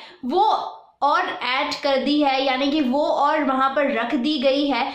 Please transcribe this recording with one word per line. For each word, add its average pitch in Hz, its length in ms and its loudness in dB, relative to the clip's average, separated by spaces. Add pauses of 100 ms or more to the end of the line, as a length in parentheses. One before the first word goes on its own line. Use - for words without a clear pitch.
(240)
वो 349 520 0 (260)
और 311 400 0
ऐड 277 320 -2
कर 277 220 0
दी 285 260 2
है, 269 220 2
यानी 269 260 0
कि 311 100 2
वो 285 260 0
और 302 380 2
वहाँ 269 260 0
पर 285 220 0
रख 233 220 -2
दी 302 240 0
गई 277 280 2
है, 262 280 -2